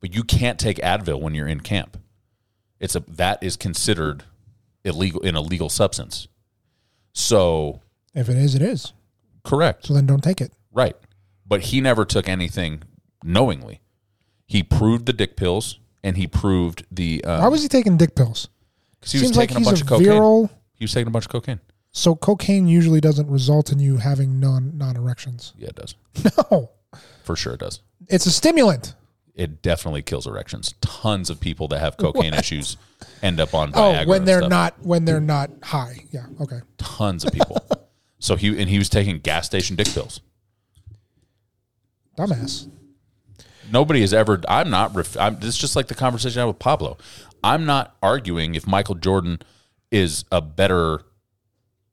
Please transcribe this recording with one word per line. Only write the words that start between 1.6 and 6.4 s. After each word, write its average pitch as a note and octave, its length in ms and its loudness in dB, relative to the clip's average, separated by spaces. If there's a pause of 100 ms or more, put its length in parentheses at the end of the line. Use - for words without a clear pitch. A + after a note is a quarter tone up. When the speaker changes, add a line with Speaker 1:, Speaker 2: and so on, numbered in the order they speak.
Speaker 1:
camp. - 380 -6 (840)
It's - 160 -6
a, E2+ 40 -2
that F2+ 420 -4
is F#2 140 -6
considered E2 680 -4 (600)
illegal, F2 380 -4
an F2 140 -2
illegal D#2+ 320 -4
substance. - 580 -4 (840)